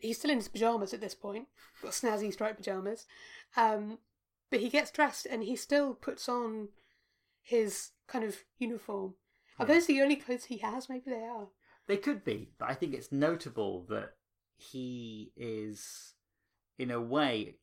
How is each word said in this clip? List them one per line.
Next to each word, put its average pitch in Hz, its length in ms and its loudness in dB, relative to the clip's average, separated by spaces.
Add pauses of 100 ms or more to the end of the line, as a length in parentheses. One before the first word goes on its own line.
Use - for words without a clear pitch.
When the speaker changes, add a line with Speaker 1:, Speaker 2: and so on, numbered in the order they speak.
Speaker 1:
he's 226 160 -2
still 294 140 0
in 277 60 4
his 208 100 -2
pyjamas 226 480 0
at 202 60 -10
this 208 120 -8
point, 202 340 -10 (360)
got - 80 -8
snazzy 214 420 0
striped 214 240 -2
pyjamas, 196 480 -4 (500)
um, 214 440 4 (500)
but 240 120 4
he 240 80 0
gets 285 200 4
dressed - 380 2
and 226 160 -4
he 233 120 -2
still 285 380 2
puts - 340 -6
on 220 420 -2 (720)
his 220 480 0 (160)
kind 226 180 -2
of 202 120 -4 (200)
uniform. 214 560 -4 (460)
Are 233 80 2
Speaker 2:
Yeah. 294 80 10
Speaker 1:
those 339 100 8
the 277 160 6
only 277 140 8
clothes 247 300 -4
he 240 140 -8
has? 220 300 -4
Maybe 254 220 -8
they 226 120 -4
are. 226 260 -8 (360)
Speaker 2:
They 202 120 2
could - 280 -2
be, 104 320 -2
but 117 120 -2
I 135 40 0
think 143 200 -2
it's 123 200 -8
notable 127 720 0
that 104 300 -4 (400)
he 120 800 -10
is, 110 800 -8 (640)
in 127 140 -4
a 120 80 -2
way, 120 640 0